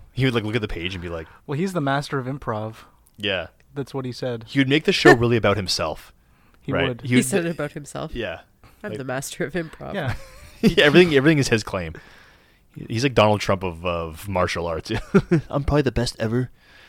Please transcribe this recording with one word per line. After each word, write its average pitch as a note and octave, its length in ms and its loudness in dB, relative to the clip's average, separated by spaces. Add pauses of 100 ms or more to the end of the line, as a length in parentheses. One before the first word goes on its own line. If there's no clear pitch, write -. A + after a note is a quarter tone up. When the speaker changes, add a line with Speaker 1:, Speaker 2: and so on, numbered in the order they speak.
(140)
Speaker 1:
He C3 120 0
would, B2+ 80 2
like, A2+ 100 0
look G#2+ 120 -2
at B2 60 -2
the G#2 60 -4
page F2+ 260 -8
and F#2 80 -10
be F2 80 -10
like, E2 180 -10 (200)
Speaker 2:
Well, C#3+ 100 -6
he's F#3 160 -4
the F3 80 -4
master C#3 380 -2
of B2 80 -8
improv. A2 480 -6 (420)
Speaker 1:
Yeah. F#2+ 300 -4 (260)
Speaker 2:
That's C3+ 200 -8
what C3 120 -6
he B2 60 -8
said. A#2 360 -8
Speaker 1:
He - 120 -2
would C3 100 2
make C#3 160 2
the G3 80 2
show D3+ 220 6
really A#2+ 220 4
about G2+ 200 2
himself. F2+ 560 -4 (480)
Speaker 2:
He - 100 -8
Speaker 1:
Right? F2 180 0
Speaker 2:
would. A#2+ 120 -8
Speaker 1:
He - 80 -6
Speaker 3:
He B2 60 4
Speaker 1:
would B2 100 4
Speaker 3:
said F3+ 180 0
Speaker 1:
be E3+ 60 -2
Speaker 3:
it E3 40 -4
about D3 200 -6
himself. D3 420 -10
Speaker 1:
Yeah. E3 260 -8 (420)
Speaker 3:
"I'm G#3 80 -10
Speaker 1:
Like G#3+ 60 -8
Speaker 3:
the C3+ 60 -8
master C3+ 420 -6
of D3+ 80 -8
improv." D#3 400 -8
Speaker 2:
Yeah. D3 260 -4
Speaker 1:
<laughs> - 40 -16 (380)
Yeah, F#3+ 240 6
everything, E3 280 8
everything C#3+ 240 6
is C3+ 120 2
his A2 140 2
claim. E2+ 300 -6 (960)
He's A2+ 160 -2
like C#3 100 0
Donald G#2+ 280 4
Trump G2 200 0
of, F2 240 -6
of E2 420 -6
martial F2+ 380 -2
arts. E2 240 -6
<laughs> - 600 0
"I'm C#3+ 160 -4
probably D3 180 2
the B2+ 80 -2
best - 260 -2
ever." A#2+ 320 -2 (400)